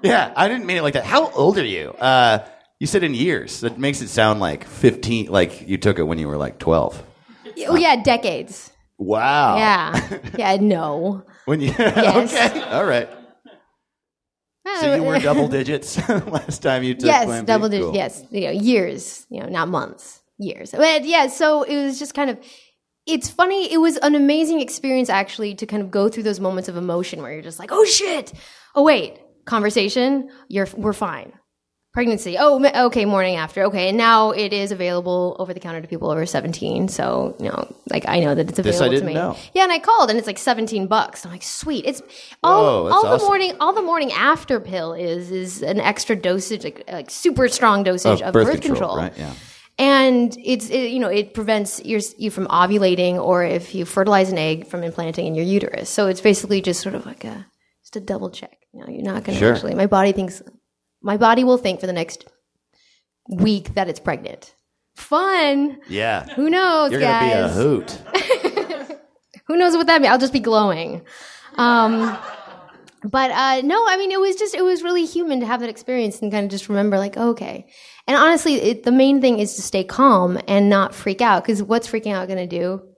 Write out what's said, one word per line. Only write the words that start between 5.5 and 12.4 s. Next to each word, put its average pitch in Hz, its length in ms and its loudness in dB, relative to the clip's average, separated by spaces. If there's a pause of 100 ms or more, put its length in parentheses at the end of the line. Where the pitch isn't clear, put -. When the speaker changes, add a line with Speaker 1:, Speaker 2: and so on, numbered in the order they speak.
Speaker 1:
you 95 100 -2
took 95 220 0
it - 20 2
when 80 160 -2
you 78 80 -6
were, 73 100 -6
like, 71 220 -6
twelve. 80 420 0 (540)
Speaker 2:
Yeah, 392 140 -8
oh, 339 80 2
yeah, 302 260 4
decades. 202 680 -2 (260)
Speaker 1:
Wow. 117 600 2
Speaker 2:
Yeah. 180 420 2 (240)
Speaker 1:
<laughs> - 120 -12
Speaker 2:
Yeah, 196 240 0
no. 175 600 0 (220)
Speaker 1:
When 151 160 0
you, 139 80 0
<laughs> - 100 -4
Speaker 2:
Yes. 220 560 4
Speaker 1:
okay. 240 280 2